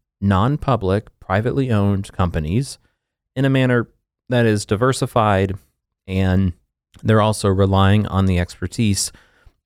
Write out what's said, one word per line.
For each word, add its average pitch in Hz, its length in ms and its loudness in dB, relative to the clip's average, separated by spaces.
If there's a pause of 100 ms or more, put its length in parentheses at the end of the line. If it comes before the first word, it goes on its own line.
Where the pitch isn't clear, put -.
(220)
non-public, 101 960 -2
privately 127 520 -2
owned 101 420 0
companies 90 640 -4 (580)
in 131 80 -2
a 135 60 2
manner 127 400 0 (400)
that 120 160 2
is 107 200 0
diversified, 104 920 0 (500)
and 95 460 0 (500)
they're 107 180 2
also 107 280 0
relying 98 580 2
on 95 200 0
the 90 120 2
expertise 98 720 -4 (540)